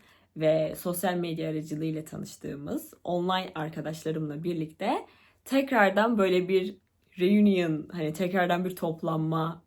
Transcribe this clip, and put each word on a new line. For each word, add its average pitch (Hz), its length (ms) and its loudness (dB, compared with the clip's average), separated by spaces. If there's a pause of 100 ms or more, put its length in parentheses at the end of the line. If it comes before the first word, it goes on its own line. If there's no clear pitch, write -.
(360)
ve 156 400 2
sosyal 180 380 -2
medya 165 360 -2
aracılığıyla 156 540 -4
tanıştığımız 156 880 -10 (100)
online 180 500 -2
arkadaşlarımla 156 880 -6
birlikte 175 640 -4 (380)
tekrardan 226 760 4
böyle 185 300 4
bir 190 280 2 (420)
reunion, 180 720 4
hani 156 200 -4
tekrardan 180 520 0
bir 180 120 -4
toplanma 160 880 -2